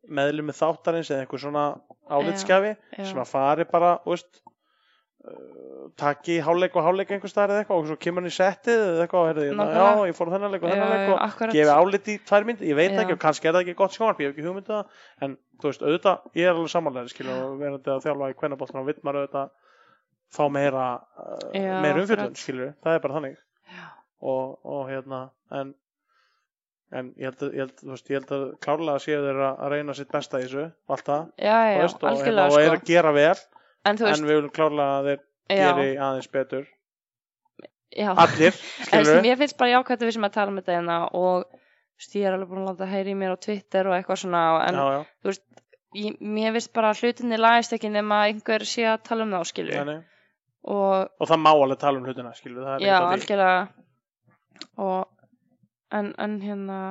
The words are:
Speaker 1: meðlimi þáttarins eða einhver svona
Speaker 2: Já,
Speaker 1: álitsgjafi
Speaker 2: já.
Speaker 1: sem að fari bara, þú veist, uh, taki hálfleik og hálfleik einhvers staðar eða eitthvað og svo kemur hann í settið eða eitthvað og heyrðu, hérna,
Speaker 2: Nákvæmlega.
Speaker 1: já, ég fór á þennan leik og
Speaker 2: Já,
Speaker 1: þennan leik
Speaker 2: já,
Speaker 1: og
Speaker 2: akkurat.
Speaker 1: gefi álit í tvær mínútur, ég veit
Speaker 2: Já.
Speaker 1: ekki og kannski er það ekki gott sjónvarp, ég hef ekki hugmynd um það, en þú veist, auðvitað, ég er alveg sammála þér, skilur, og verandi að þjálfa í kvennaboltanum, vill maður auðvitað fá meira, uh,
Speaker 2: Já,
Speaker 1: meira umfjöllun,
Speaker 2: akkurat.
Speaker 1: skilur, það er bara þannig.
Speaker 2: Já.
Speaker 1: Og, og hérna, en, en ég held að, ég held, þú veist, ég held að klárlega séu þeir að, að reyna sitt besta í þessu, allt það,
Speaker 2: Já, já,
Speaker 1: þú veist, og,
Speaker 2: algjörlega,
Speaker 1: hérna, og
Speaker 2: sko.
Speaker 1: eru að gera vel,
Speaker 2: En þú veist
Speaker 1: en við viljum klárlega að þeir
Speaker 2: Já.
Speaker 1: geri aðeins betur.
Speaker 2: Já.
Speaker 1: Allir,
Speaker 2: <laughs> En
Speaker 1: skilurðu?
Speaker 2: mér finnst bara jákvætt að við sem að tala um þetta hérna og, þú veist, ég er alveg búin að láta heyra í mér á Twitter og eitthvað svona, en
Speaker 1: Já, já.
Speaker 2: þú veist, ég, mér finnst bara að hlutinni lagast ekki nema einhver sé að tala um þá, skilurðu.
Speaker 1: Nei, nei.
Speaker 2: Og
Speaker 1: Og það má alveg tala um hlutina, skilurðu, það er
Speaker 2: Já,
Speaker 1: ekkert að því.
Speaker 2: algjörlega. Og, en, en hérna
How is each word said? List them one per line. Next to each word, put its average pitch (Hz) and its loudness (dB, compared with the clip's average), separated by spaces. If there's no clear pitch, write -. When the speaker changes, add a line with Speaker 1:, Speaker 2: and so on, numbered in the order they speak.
Speaker 1:
meðlimi 147 -2
þáttarins 165 -2
eða 135 -4
einhver 131 -10
svona 147 -2
Speaker 2:
Já, 147 -2
Speaker 1:
álitsgjafi 196 2
Speaker 2:
já. - -14
Speaker 1:
sem 190 -8
að 123 -8
fari 143 0
bara, 175 4
þú 170 -4
veist, - -14
uh, 65 -20
taki 147 -4
hálfleik 175 0
og 160 2
hálfleik 190 0
einhvers 202 -8
staðar 202 2
eða 208 0
eitthvað 185 0
og 151 -6
svo 156 -6
kemur 180 -4
hann 175 -6
í - -12
settið 220 2
eða 170 2
eitthvað 180 2
og 165 4
heyrðu, 151 0
hérna, 208 0
Speaker 2:
Nákvæmlega. 165 4
Speaker 1:
já, 196 2
ég - -8
fór 170 -2
á - -2
þennan 202 -2
leik 170 -6
og 170 -2
Speaker 2:
Já, 185 2
Speaker 1:
þennan 202 0
leik 196 0
Speaker 2:
já, 196 4
Speaker 1:
og - 0
Speaker 2:
akkurat. 226 -4
Speaker 1:
gefi 151 6
álit 196 4
í 208 -4
tvær 208 4
mínútur, 208 -4
ég 143 0
veit 180 4
Speaker 2:
Já. 208 0
Speaker 1:
ekki 185 -2
og - -10
kannski 156 2
er 165 2
það 185 4
ekki 175 -8
gott 190 0
sjónvarp, 220 0
ég 143 -2
hef 139 -6
ekki 151 -10
hugmynd 190 -10
um 214 -2
það, - -10
en 139 -8
þú 147 -4
veist, - -10
auðvitað, 175 2
ég 165 0
er 180 4
alveg 165 -4
sammála 143 -4
þér, 123 -14
skilur, 131 -8
og 135 -8
verandi 139 -6
að 135 -2
þjálfa 143 -4
í 127 -12
kvennaboltanum, 135 -6
vill 151 -6
maður 139 -4
auðvitað 139 -6
fá 147 0
meira, 139 0
uh, - -12
Speaker 2:
Já, 190 -4
Speaker 1:
meira 185 2
umfjöllun, 208 0
Speaker 2:
akkurat. - -10
Speaker 1:
skilur, 131 -8
það 165 0
er 160 0
bara 135 -4
þannig. 147 -8
Speaker 2:
Já. 180 -20
Speaker 1:
Og, 131 -4
og 139 -10
hérna, 135 -10
en, 139 -10
en 127 -10
ég 135 -12
held 127 -10
að, 139 -6
ég 135 -6
held, 131 -10
þú 139 -18
veist, 131 -14
ég 139 -2
held 131 -8
að 139 -4
klárlega 147 -2
séu 147 -2
þeir 139 -2
að, 135 -2
að 139 -4
reyna 147 -4
sitt 139 -12
besta 143 -4
í 127 -4
þessu, 139 -6
allt - -6
það, 147 -2
Speaker 2:
Já, 214 2
já, 220 4
Speaker 1:
þú 180 4
veist, 175 0
og, - -2
Speaker 2:
algjörlega, - 0
Speaker 1:
hérna, 202 4
og 143 6
Speaker 2:
sko. 147 8
Speaker 1:
eru 160 6
að - -8
gera 165 6
vel, 151 6
Speaker 2:
En 208 2
þú 226 -2
veist 175 2
Speaker 1:
en 151 -2
við 151 4
viljum 147 2
klárlega 147 0
að 139 -2
þeir 143 -2
Speaker 2:
Já. 196 2
Speaker 1:
geri 143 2
aðeins 135 -4
betur. 135 -4
Speaker 2:
Já. 208 -4
Speaker 1:
Allir, 165 6
Speaker 2:
<laughs> - -14
En 208 4
Speaker 1:
skilurðu? 156 8
Speaker 2:
mér 247 4
finnst 285 0
bara 247 4
jákvætt 247 2
að 226 0
við 226 -4
sem 214 0
að 202 -4
tala 202 0
um 196 -4
þetta 180 -2
hérna 170 -2
og, 180 0
þú - -20
veist, - -12
ég 202 0
er 185 0
alveg 185 -6
búin 190 -8
að 190 -4
láta 190 -8
heyra 196 -4
í - -4
mér 190 -4
á - -20
Twitter 196 -4
og 185 0
eitthvað 190 -4
svona, 175 0
en 175 0
Speaker 1:
Já, 139 0
já. 139 -2
Speaker 2:
þú 196 -4
veist, 196 -10
ég, 208 -8
mér 220 -2
finnst 226 -6
bara 220 2
að 214 -4
hlutinni 240 -2
lagast 233 4
ekki 214 -6
nema 208 0
einhver 214 -2
sé 226 -2
að 220 -2
tala 226 -2
um 208 -4
þá, 175 -2
skilurðu. 165 -6
Speaker 1:
Nei, 151 -6
nei. 165 -16
Speaker 2:
Og 196 0
Speaker 1:
Og 151 -2
það 160 4
má 156 8
alveg 135 4
tala 139 0
um 127 -10
hlutina, 120 -12
skilurðu, 127 -14
það 135 -6
er 175 -2
Speaker 2:
Já, 196 4
Speaker 1:
ekkert 175 4
að - -
því. 190 0
Speaker 2:
algjörlega. 190 2
Og, 190 -4
en, 208 -4
en 208 -6
hérna 196 -8